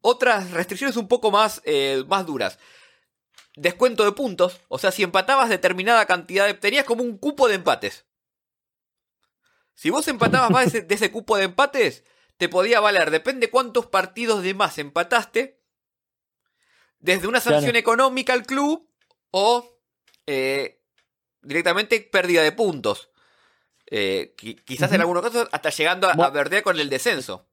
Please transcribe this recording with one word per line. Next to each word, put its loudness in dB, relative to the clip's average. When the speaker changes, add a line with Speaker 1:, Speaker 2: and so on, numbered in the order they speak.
Speaker 1:
otras 0
restricciones -4
un -6
poco 0
más, 0
eh, 0
más -2
duras. -4
Descuento 0
de 2
puntos. -2
O -8
sea, 0
si -4
empatabas 2
determinada 2
cantidad 0
de, 0
tenías 0
como -2
un -6
cupo 0
de 2
empates. -4
Si -4
vos -2
empatabas 2
más 4
de -2
ese, -18
de -2
ese -2
cupo -2
de 2
empates, 0
te -2
podía 2
valer, 2
depende -2
cuántos 0
partidos -2
de -4
más -2
empataste, -2
desde -2
una 2
Speaker 2:
Claro. 2
Speaker 1:
sanción 0
económica 0
al -2
club -2
o, 0
eh, -4
directamente -2
pérdida 2
de 2
puntos. -4
Eh, -4
qui-, -16
quizás -4
en 2
Speaker 2:
Ujú. 2
Speaker 1:
algunos 0
casos -2
hasta -2
llegando 0
a, 4
Speaker 2:
Mu- 2
Speaker 1:
a 4
verdear 0
con 0
el -4
descenso. -4